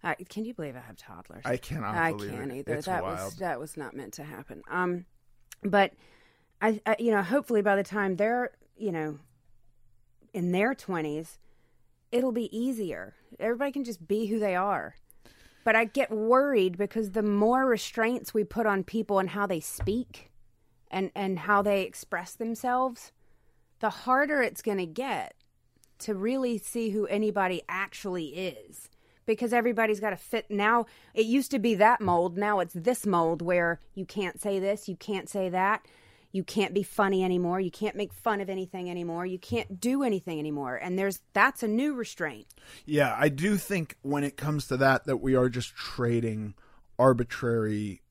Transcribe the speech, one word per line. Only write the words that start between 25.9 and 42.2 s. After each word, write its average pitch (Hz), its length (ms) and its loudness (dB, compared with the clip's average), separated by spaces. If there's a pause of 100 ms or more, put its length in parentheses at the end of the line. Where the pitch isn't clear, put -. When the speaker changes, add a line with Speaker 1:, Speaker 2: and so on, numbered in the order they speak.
Speaker 1:
to 214 140 -4
really 240 440 0
see 226 320 -4
who 208 160 0
anybody 196 640 0
actually 185 600 -6
is. 147 600 -10 (360)
Because 226 280 0
everybody's 226 460 2
gotta 202 180 -2
fit. - 360 -6
Now, 220 340 4 (260)
it 220 140 2
used 247 240 4
to 269 80 0
be 220 160 4
that 214 260 6
mold. 175 380 2
Now 208 220 2
it's 175 140 -2
this 202 300 0
mold 170 380 2
where 170 380 2 (120)
you 190 140 -8
can't 190 340 -4
say 196 200 0
this, 202 280 -2
you 185 60 -6
can't 196 340 -6
say 190 200 -2
that. 185 360 0 (520)
You 185 80 -2
can't 196 300 0
be 202 80 2
funny 190 420 2
anymore. 180 360 0
You 180 100 -2
can't 208 260 -6
make 202 160 -6
fun 208 280 -2
of 190 100 -6
anything 185 400 -8
anymore. 175 360 -6
You 185 120 -6
can't 196 420 -6
do 269 220 0
anything 185 360 -2
anymore. 143 380 -4
And 180 220 -4
there's, 196 220 -2 (120)
that's 240 300 4
a 226 60 -2
new 269 260 0
restraint. 160 520 -8 (380)